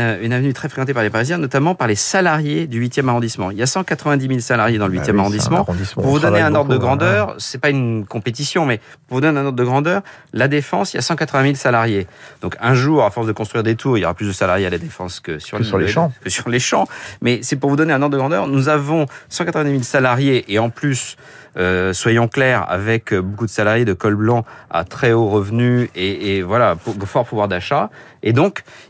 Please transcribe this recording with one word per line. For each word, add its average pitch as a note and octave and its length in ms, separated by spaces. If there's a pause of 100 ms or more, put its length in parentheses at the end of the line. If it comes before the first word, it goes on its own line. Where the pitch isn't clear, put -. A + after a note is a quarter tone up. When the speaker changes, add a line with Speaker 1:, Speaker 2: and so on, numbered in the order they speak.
(220)
Speaker 1:
une A#2 120
avenue C3 200
très D3 160
fréquentée C3+ 240
par A#2+ 100
les G#2+ 60
Parisiens, B2 280
notamment D3+ 380
par B2+ 120
les G#2+ 80
salariés D#3+ 720
du A#2 120
huitième B2 300
arrondissement. A2+ 420
Il G2+ 60
y G#2+ 40
a B2+ 60
cent F#3+ 160
quatre-vingt-dix D3 440
mille C3 140
salariés A2+ 360
dans G#2 100
le F#2 60
Speaker 2:
Bah F#2 60
Speaker 1:
huitième G2+ 180
Speaker 2:
oui, G2 40
c'est - 0
un G2+ 160
Speaker 1:
arrondissement. - 220
Speaker 2:
arrondissement F#2+ 440
Speaker 1:
Pour C3+ 80
Speaker 2:
où C#3+ 40
Speaker 1:
vous D3+ 40
donner E3+ 200
Speaker 2:
travaillent D#3+ 120
Speaker 1:
un D3+ 40
ordre C#3+ 160
de B2+ 60
Speaker 2:
beaucoup, B2 100
hein. C3+ 100
Speaker 1:
grandeur, - 400
c'est B2+ 220
pas D3 100
une A#2 360
compétition, B2+ 600
mais A#2+ 140 (280)
pour B2 100
vous C3 40
donner D3 180
un C#3 60
ordre C3 120
de B2 60
grandeur, D3 380 (320)
La B2+ 140
Défense, D3 460
il - 40
y - 20
a - 20
cent E3 140
quatre-vingt C#3+ 280
mille C#3 140
salariés. A2+ 500 (340)
Donc F#2 180
un A#2+ 140
jour, C3+ 300
à G#2 80
force A#2 160
de G#2+ 40
construire A2 320
des A2 120
tours, B2 220
il G2 40
y E2+ 40
aura E2+ 80
plus G#2 140
de G2 60
salariés F#2+ 320
à F2+ 40
La F2 100
Défense F2 400
que D#2 200
sur - 200
Speaker 2:
Que A#2+ 40
sur G2+ 140
les F2 80
Speaker 1:
le, G#2 60
Speaker 2:
Champs. D#3+ 200 (120)
Speaker 1:
que F#2+ 60
sur - 200
les A#2+ 100
Champs. - 280 (340)
Mais A#2+ 200
c'est C#3+ 140
pour C#3 140
vous C#3+ 60
donner D#3 180
un C3+ 80
ordre D3 120
de C#3 60
grandeur. D#3+ 280
Nous C#3 220
avons D3+ 360 (240)
cent - 160
quatre-vingt-dix D#3 260
mille C3+ 120
salariés C3 640
et G2+ 120
en A#2 100
plus, - 480 (400)
euh, F#2 360
soyons A#2 340
clairs, B2+ 420
avec, G#2+ 440
euh, F#2+ 80
beaucoup G2+ 240
de G#2 60
salariés A2 340
de G2+ 80
col G#2 220
blanc A2+ 300 (240)
à E2+ 140
très A#2 300
haut A2+ 140
revenu A#2 680
et, G2 420
et F#2+ 60
voilà, G2+ 320
pour, G2 200 (120)
fort B2 180
pouvoir G#2+ 220
d'achat. A#2 420 (320)
Et A2 120
donc, F#3 280 (280)